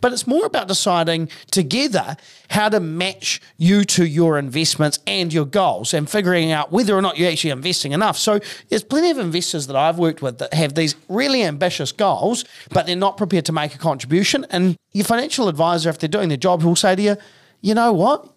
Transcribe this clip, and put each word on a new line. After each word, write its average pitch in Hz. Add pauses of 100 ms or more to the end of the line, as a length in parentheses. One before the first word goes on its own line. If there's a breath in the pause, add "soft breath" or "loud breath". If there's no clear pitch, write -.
but 247
it's 247
more 320
about 233
deciding 165 (200 loud breath)
together 190 (340 loud breath)
how 214
to 214
match 175 (160 soft breath)
you 196
to 180
your 160
investments 147
and 185
your 156
goals 139
and 151
figuring 180
out 151
whether 202
or 190
not 170
you're 175
actually 156
investing 143
enough. 185
So 208 (300 loud breath)
there's 214
plenty 320
of 285
investors 170
that 139
I've 160
worked 165
with 123
that -
have 147
these 160 (140)
really 254
ambitious 151
goals, 196 (280 loud breath)
but 170
they're 175
not 196
prepared 180
to 170
make 151
a 135
contribution. 165
And 180 (160)
your 202
financial 233
advisor, 165
if 156
they're 160
doing 185
their 147
job, 180
will 170
say 185
to 190
you, 208 (460 loud breath)
"You 214
know 233
what? 214